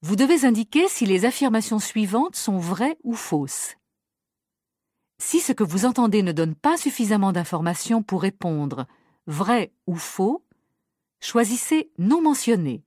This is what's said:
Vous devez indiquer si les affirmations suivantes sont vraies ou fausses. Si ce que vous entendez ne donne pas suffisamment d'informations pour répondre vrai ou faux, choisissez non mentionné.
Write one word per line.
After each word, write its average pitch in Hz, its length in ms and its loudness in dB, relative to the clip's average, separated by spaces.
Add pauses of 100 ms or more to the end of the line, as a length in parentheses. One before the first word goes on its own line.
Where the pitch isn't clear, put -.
Vous 185 160 -2
devez 269 260 4
indiquer 254 460 2
si - 160 -2
les 190 180 2
affirmations 226 560 0
suivantes 220 560 -2
sont 202 220 -2
vraies 185 460 -2
ou 233 100 -4
fausses. - 640 -6 (1400)
Si - 180 0
ce 277 140 -2
que - 100 0
vous 190 220 0
entendez 233 360 2
ne 175 120 0
donne 160 220 0
pas 311 200 2
suffisamment 214 560 0
d'informations 175 720 -2
pour 190 200 -2
répondre 147 640 -4 (380)
vrai 190 460 -2 (160)
ou 175 80 -4
faux, 202 480 -4 (800)
choisissez 240 760 0
non 240 240 2
mentionné. 226 640 0